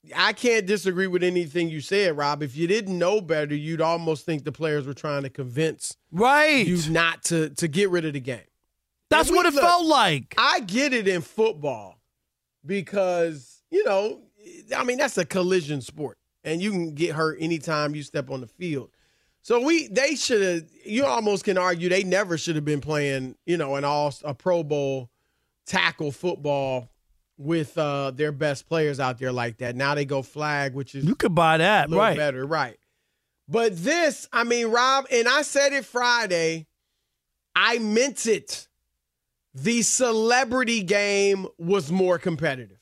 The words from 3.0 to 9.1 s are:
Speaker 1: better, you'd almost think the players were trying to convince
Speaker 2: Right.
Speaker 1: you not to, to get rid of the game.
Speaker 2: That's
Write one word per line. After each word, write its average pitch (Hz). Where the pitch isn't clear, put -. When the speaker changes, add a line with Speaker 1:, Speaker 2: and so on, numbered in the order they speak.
Speaker 1:
better, 151
you'd 156
almost 160
think 151
the 151
players 147
were 139
trying 143
to 135
convince 135
Speaker 2:
Right. 269
Speaker 1:
you 170
not 165
to, 160
to 165
get 185
rid 175
of 151
the 139
game. 120
Speaker 2:
That's 311